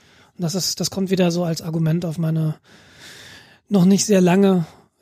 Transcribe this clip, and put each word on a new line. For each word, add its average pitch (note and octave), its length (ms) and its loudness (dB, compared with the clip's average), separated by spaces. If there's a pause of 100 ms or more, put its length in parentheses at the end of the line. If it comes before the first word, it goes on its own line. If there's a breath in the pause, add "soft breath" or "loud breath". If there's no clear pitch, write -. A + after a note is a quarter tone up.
(400 soft breath)
Das E3+ 160 -4
ist, - 240 -6
das F3+ 100 -4
kommt F#3+ 220 -4
wieder F3+ 200 2
so F3 120 -4
als E3 180 -4
Argument E3 440 -2
auf D#3 120 -8
meine D#3+ 380 -2 (1120 loud breath)
noch F#3+ 180 2
nicht F#3+ 200 4
sehr F#3+ 160 2
lange F#3 440 2 (360 loud breath)